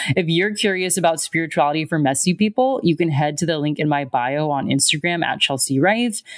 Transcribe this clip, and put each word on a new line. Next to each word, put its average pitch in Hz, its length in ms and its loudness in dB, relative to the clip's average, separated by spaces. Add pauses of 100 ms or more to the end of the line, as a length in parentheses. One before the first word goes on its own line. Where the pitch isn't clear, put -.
if 156 180 0
you're 180 260 2
curious 185 440 0
about 165 240 2
spirituality 156 640 0
for 165 120 -2
messy 143 360 2
people, 254 500 0
you 160 140 2
can 170 120 2
head 151 280 0
to 175 80 -2
the 160 140 0
link 147 200 -2
in 156 80 0
my 143 160 0
bio 139 460 -2
on 139 180 -2
Instagram 156 560 0
at 131 160 -2
Chelsea 135 400 -2
Rife. 220 420 0 (160)